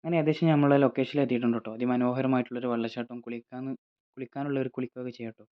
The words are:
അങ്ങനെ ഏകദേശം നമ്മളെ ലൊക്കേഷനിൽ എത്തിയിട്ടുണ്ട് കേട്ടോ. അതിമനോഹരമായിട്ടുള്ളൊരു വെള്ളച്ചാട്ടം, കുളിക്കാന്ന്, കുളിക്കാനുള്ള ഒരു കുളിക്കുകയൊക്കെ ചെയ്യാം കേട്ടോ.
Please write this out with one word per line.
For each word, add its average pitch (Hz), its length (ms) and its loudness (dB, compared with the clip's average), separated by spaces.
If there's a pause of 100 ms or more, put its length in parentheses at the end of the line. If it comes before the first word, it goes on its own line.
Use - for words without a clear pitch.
അങ്ങനെ 165 160 0
ഏകദേശം 156 340 4
നമ്മളെ 143 300 6
ലൊക്കേഷനിൽ 135 400 0
എത്തിയിട്ടുണ്ട് 117 340 0
കേട്ടോ. 110 200 -8
അതിമനോഹരമായിട്ടുള്ളൊരു 123 960 -2
വെള്ളച്ചാട്ടം, 117 520 -6
കുളിക്കാന്ന്, 127 480 -12 (420)
കുളിക്കാനുള്ള 139 500 -6
ഒരു 123 100 -8
കുളിക്കുകയൊക്കെ 127 420 -8
ചെയ്യാം 113 160 -10
കേട്ടോ. 107 200 -20